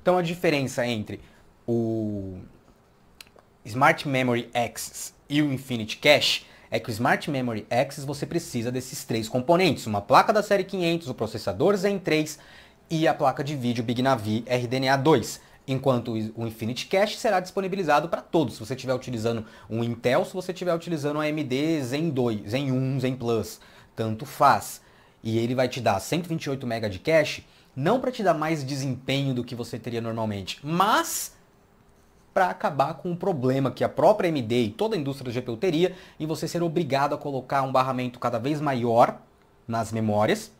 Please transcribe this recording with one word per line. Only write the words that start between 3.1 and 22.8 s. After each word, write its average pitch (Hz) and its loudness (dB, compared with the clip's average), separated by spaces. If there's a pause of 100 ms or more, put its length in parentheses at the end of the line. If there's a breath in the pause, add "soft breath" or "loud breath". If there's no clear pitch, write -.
Smart 151 2
Memory 127 0
Access - -6 (140)
e 147 2
o 147 2
Infinity 123 -4
Cache - 4 (240 loud breath)
é 113 -2
que - -6
o - -2
Smart 135 0
Memory 123 -2
Access 135 -2
você 143 -6
precisa 123 -4
desses - -8
três 113 -2
componentes: 170 2
uma 104 -2
placa 170 6
da 208 4
série 202 2
quinhentos, 170 -2
o 127 -6
processador 113 0
Zen 196 0
três 156 0 (500 loud breath)
e 160 2
a 143 4
placa 135 0
de 143 -4
vídeo 120 0
Big 120 -2
Navi 117 2
R 123 0
D 127 -2
N 131 2
A 139 6
dois. 135 4 (260 loud breath)
Enquanto 127 0
o 110 -4
Infinity 113 -6
Cache 208 2
será 196 0
disponibilizado 180 0
pra 214 -4
todos, 151 0
se - -14
você 123 -8
tiver 131 -4
utilizando 117 -2 (240 loud breath)
um 113 -2
Intel, 120 0
se - -14
você 180 -6
tiver 170 -2
utilizando 156 -4
um 151 0
A 151 0
M 151 -2
D 143 0
Zen 143 -2
dois, 120 -2
Zen 135 -2
um, 131 0